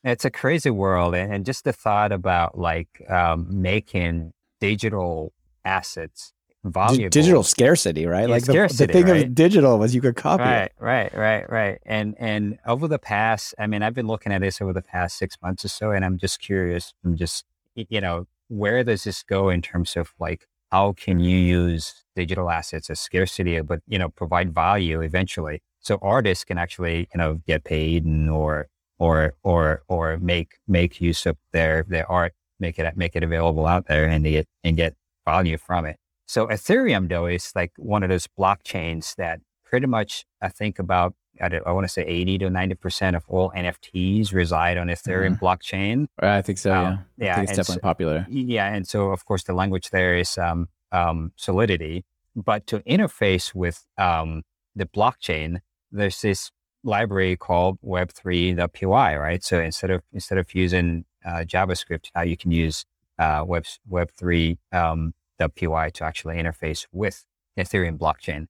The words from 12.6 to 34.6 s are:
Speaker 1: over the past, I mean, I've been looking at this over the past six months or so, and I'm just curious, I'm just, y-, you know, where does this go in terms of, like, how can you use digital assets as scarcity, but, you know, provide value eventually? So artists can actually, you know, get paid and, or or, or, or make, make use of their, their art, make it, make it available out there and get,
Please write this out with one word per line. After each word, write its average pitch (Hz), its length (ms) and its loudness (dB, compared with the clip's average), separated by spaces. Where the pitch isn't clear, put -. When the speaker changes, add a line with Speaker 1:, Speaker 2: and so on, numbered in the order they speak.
Speaker 1:
over 135 240 -2
the 147 100 0
past, 110 580 -2
I 107 100 -2
mean, 104 140 0
I've 110 120 0
been 120 140 -4
looking 107 260 -4
at 92 80 0
this 95 200 -2
over 95 120 -2
the 92 80 -2
past 90 360 -6
six - 240 -6
months 92 220 -6
or 101 60 -6
so, 107 220 -4
and 95 120 0
I'm 92 140 0
just - 240 -4
curious, 90 520 -2
I'm 87 100 0
just, 82 300 -6
y-, 113 140 -10
you 107 120 -2
know, 87 260 -4
where 110 340 0
does 113 220 0
this 98 180 -6
go 98 240 0
in 87 140 2
terms - 340 -4
of, 85 240 -4
like, 82 280 -8
how 98 220 4
can 90 280 0
you 90 160 4
use 87 680 2
digital 87 360 -4
assets 80 400 -6
as 78 100 -8
scarcity, 90 600 -2
but, 78 260 -4
you 104 100 -4
know, 87 120 -2
provide 87 440 -2
value 85 460 2
eventually? 80 600 -4
So 101 220 -2
artists 104 420 2
can 90 140 -4
actually, 85 560 -2
you - 40 -4
know, 80 180 0
get 78 160 0
paid 80 400 0
and, 78 260 2
or 76 380 -2
or, 78 340 2
or, 82 440 2
or 82 300 -2
make, 87 360 -2
make 90 340 2
use 85 240 0
of 82 120 0
their, 80 360 2
their 80 240 -4
art, 87 220 0
make 85 200 -4
it, 82 160 -4
make 87 200 -2
it 82 80 0
available 80 420 0
out 87 220 2
there 78 180 2
and 78 180 2
get, 76 240 0